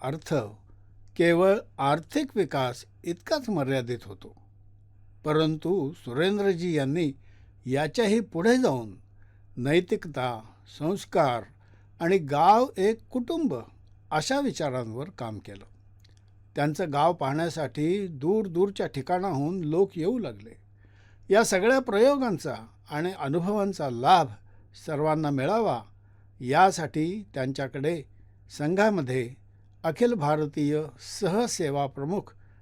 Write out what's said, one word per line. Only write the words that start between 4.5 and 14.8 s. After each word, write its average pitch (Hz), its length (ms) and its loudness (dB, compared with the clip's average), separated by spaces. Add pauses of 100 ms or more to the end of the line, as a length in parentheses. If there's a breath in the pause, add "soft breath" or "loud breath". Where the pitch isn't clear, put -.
परंतु 156 680 0
सुरेंद्रजी 175 840 0
यांनी 143 340 0 (540 soft breath)
याच्याही 156 540 2
पुढे 226 380 2
जाऊन 131 380 0 (640 soft breath)
नैतिकता, 135 840 -2 (380)
संस्कार 151 640 0 (560 soft breath)
आणि 175 180 2
गाव 170 500 4 (100)
एक 214 200 2 (140)
कुटुंब 254 440 -2 (560)
अशा 165 280 0
विचारांवर 135 680 -4